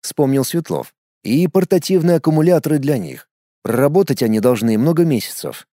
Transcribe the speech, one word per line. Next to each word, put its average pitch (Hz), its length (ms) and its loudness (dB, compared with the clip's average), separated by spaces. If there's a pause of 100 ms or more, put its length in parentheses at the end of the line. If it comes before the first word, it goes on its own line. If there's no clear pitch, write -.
вспомнил 135 440 -2
Светлов, 127 500 -6 (300)
«и 151 240 0
портативные 175 680 0
аккумуляторы 156 600 2
для 139 200 -2
них. 71 300 -12 (340)
Проработать 143 600 0
они 110 160 2
должны 110 400 2
много 160 260 2
месяцев». 110 640 -4 (120)